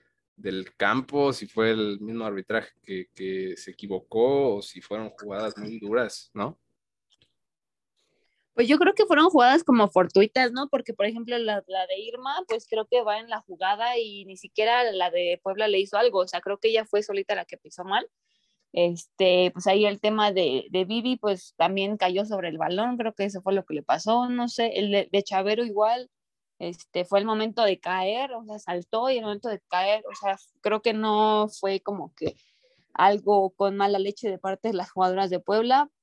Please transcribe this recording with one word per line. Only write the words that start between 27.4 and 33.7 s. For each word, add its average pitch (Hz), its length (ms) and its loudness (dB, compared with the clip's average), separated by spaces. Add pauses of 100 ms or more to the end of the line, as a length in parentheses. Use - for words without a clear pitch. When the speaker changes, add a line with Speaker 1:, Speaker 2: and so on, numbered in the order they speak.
Speaker 2:
de 190 160 2
caer, 202 540 -4
o 233 100 -12
sea, 214 160 -14
saltó 214 500 -4
y 254 80 0
el 226 60 -4
momento 208 240 -6
de 202 220 -6
caer, 196 420 0
o 208 40 -14
sea, 196 220 -4 (220)
creo 214 220 0
que 233 100 2
no 214 560 2
fue 196 320 -4
como 180 360 -8
que 160 200 -6 (580)
algo 196 580 4
con 196 260 -2